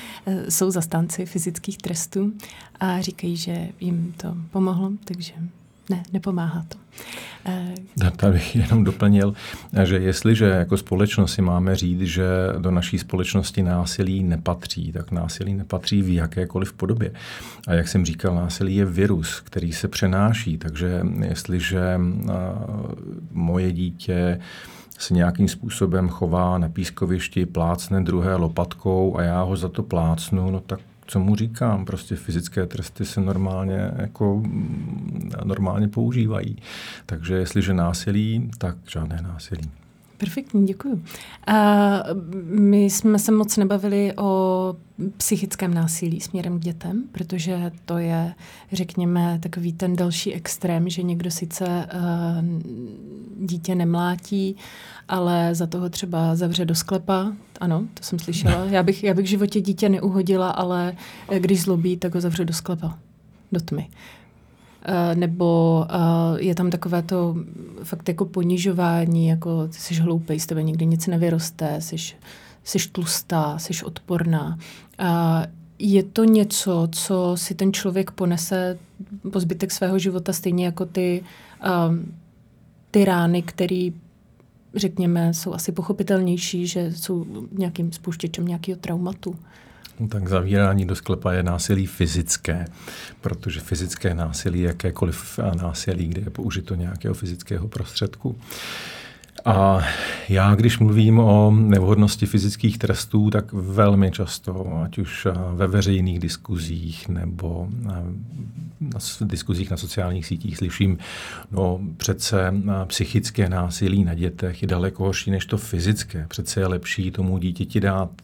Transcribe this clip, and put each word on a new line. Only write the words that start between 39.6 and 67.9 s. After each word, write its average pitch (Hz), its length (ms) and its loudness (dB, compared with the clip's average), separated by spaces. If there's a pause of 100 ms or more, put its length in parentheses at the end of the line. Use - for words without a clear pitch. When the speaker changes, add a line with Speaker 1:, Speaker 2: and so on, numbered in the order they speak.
Speaker 1:
Perfektní, 202 480 0
děkuju. 196 360 -4 (440)
A 208 80 4 (1080)
my 202 240 8
jsme 208 340 4
se 214 140 2
moc 214 240 2
nebavili 202 600 2
o 185 600 0 (400)
psychickém 190 580 -2
násilí 165 460 0
směrem 175 380 -4
k 165 40 -4
dětem, 175 500 -4
protože 175 600 -4 (120)
to 170 140 -2
je, 165 360 -2 (380)
řekněme, 175 720 0
takový 170 300 -4
ten 180 240 -2
další 175 380 -2
extrém, 170 540 -2
že 180 140 -4
někdo 175 280 -2
sice, 170 380 -6
eh, 170 760 -2 (960)
dítě 180 340 -2
nemlátí, 175 840 0 (520)
ale 175 460 2
za 170 120 -2
toho 175 240 -4
třeba 165 460 0
zavře 170 280 0
do 165 100 2
sklepa. 190 580 0 (280)
Ano, 175 240 0 (100)
to - 80 -16
jsem - 160 -4
slyšela. 175 460 2
Speaker 2:
No. - 0 -
Speaker 1:
Já 196 180 2
bych, 190 220 2
já 196 100 4
bych 190 120 2
v - 20 -2
životě 202 320 2
dítě 196 280 2
neuhodila, 185 640 2
ale, 180 440 -2 (340)
eh, 196 120 0
když 180 220 4
zlobí, 180 340 2
tak 175 180 -4
ho 175 60 0
zavřu 175 240 0
do 170 80 -2
sklepa, 165 460 -4 (540)
do 170 80 0
tmy. 156 280 -6 (1000)
Eh, 175 280 2
nebo, 165 760 4
eh, 165 520 2
je 180 120 2
tam 180 160 2
takové 175 320 -2
to 170 340 0 (460)
fakt - 260 -6